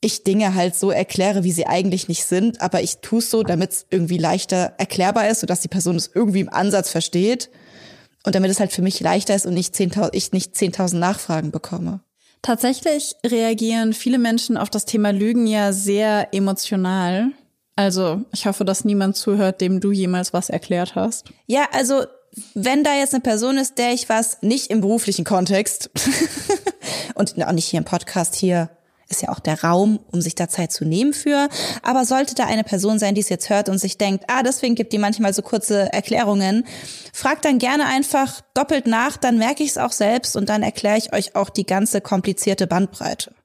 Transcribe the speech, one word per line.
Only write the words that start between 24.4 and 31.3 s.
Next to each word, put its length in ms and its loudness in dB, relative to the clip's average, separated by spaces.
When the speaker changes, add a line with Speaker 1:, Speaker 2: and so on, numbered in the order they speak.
Speaker 1:
nicht 300 0
im 80 4
beruflichen 440 0
Kontext 680 0
<laughs> 600 -8
und 320 -2
auch 60 0
nicht 160 0
hier 100 0
im 60 -2
Podcast, 500 -4
hier 360 0
ist 100 -4
ja 60 -6
auch 100 -6
der 240 -4
Raum, 380 4
um 100 -2
sich 140 -4
da 140 -2
Zeit 240 -4
zu 120 -4
nehmen 280 2
für. 360 0